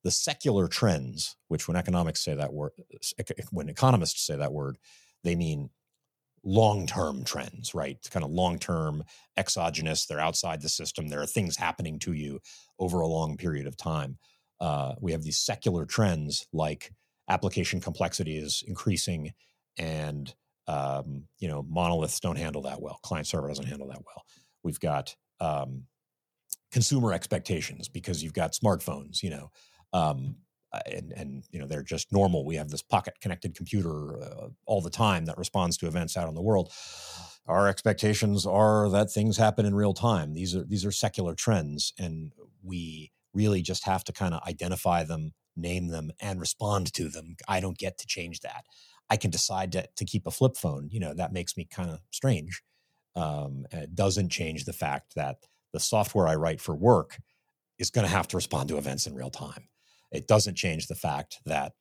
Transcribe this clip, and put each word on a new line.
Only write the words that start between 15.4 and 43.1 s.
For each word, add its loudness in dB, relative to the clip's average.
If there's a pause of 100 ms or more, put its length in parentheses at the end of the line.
trends 0
like -2 (340)
application 0
complexity -2
is -4
increasing -2 (440)
and -4 (360)
um, -2 (180)
you -2
know, -4
monoliths 0
don't -2
handle -4
that -6
well. -10
Client -4
server -2
doesn't -6
handle -8
that -14
well. -20 (420)
We've -4
got, -2 (240)
um, -2 (1000)
consumer 4
expectations -2
because -4
you've -4
got 0
smartphones, 0
you -2
know, -10 (420)
um, 2 (360)
uh, -6
and, -8
and, -10
you -10
know, -8
they're -4
just -4
normal. 6
We -2
have -4
this -6
pocket 0
connected -6
computer, -2
uh, -12 (180)
all 4
the -6 (100)
time 4
that -4
responds 0
to -2
events -2
out 0
in -6
the 0
world. 4 (760)
Our 6
expectations 4
are 8
that 6
things 4
happen 6
in 4
real 4
time. 2
These -2
are, 0
these -2
are 0
secular 0
trends, 0
and -6 (300)
we -8 (240)